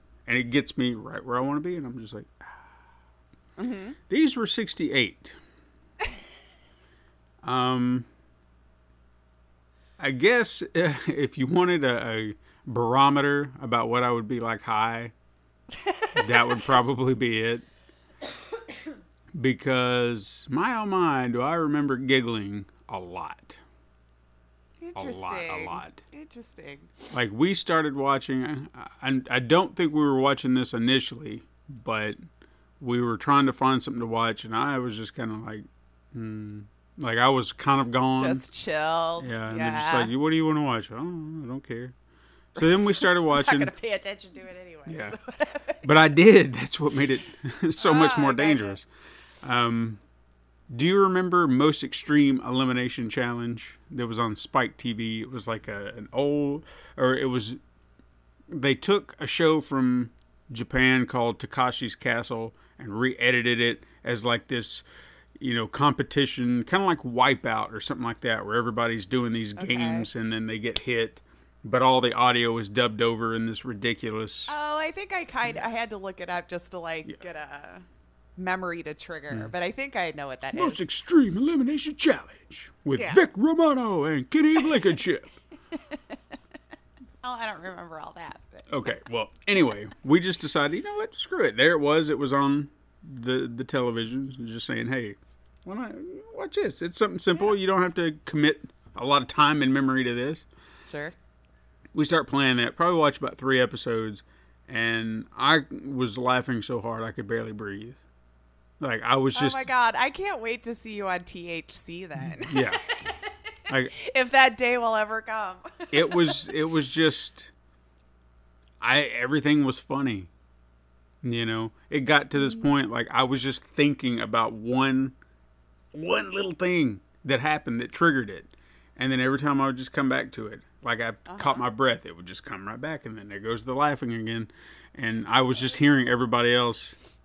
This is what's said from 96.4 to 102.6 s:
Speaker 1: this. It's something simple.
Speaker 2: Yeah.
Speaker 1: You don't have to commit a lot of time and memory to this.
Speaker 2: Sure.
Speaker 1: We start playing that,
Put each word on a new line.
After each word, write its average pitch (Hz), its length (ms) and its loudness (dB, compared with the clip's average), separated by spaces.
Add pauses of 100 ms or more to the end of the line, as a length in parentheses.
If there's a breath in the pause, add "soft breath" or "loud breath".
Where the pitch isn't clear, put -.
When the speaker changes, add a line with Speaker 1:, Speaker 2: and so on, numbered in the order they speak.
Speaker 1:
this. 269 260 -2
It's 170 160 -6
something 196 200 0
simple. 190 360 2
Speaker 2:
Yeah. 202 60 0
Speaker 1:
You 190 60 -2
don't 190 160 4
have 180 120 0
to 165 300 -2
commit - 360 2 (360)
a - 80 -6
lot 139 180 4
of 127 60 -6
time 147 340 4
and 131 120 4
memory 131 300 2
to 120 100 0
this. 131 300 -4 (440 soft breath)
Speaker 2:
Sure. 151 240 -10 (840)
Speaker 1:
We 151 100 0
start 151 240 2
playing 139 300 4
that, 120 180 0